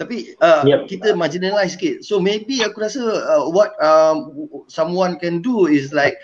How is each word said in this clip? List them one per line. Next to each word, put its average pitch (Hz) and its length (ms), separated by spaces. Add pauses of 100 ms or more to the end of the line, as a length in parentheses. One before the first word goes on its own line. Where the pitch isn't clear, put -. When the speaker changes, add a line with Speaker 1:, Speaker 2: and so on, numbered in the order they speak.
Speaker 1:
Tapi, 202 400
uh, 156 240
Speaker 2:
Yep. 139 240
Speaker 1:
kita 196 240
marginalize 180 640
sikit. - 240
So - 160
maybe 214 480
aku 208 160
rasa, 220 240
uh, 151 480
what, 208 240
um, 156 720 (240)
someone 175 480
can 170 240
do 220 240
is 143 240
like 143 320